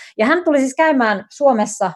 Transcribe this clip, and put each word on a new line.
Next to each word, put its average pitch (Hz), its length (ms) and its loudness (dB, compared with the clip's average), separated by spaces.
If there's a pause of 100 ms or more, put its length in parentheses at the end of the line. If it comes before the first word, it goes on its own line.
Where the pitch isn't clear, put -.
(180)
Ja 214 80 0
hän 339 180 0
tuli 294 160 2
siis 262 160 -2
käymään 240 540 0
Suomessa, 208 680 0